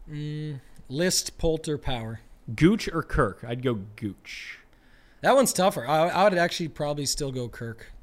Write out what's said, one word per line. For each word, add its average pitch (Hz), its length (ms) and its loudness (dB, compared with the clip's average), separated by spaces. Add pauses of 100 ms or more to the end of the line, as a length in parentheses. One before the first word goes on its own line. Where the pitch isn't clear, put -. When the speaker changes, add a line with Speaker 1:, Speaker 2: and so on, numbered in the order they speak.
(100)
Speaker 1:
Mm, 151 500 -8 (280)
List, 165 500 -2
Poulter, 156 400 -2
Power. 117 420 -6 (340)
Speaker 2:
Gooch 190 340 4
or 165 140 -4
Kirk? 110 440 0
I'd 123 160 -6
go 123 120 2 (220)
Gooch. - 640 -10 (640)
Speaker 1:
That 202 120 6
one's 262 180 6
tougher. 185 340 2
I, 156 220 4
I 175 200 4
would 185 100 2
actually 170 300 0
probably 147 380 -4
still 135 260 -4
go 123 160 -6
Kirk. 113 440 -12 (100)